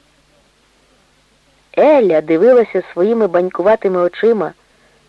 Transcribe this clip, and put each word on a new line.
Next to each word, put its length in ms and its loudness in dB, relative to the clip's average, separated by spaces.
Еля 440 2
дивилася 600 0
своїми 340 -2
банькуватими 720 -2
очима 520 -2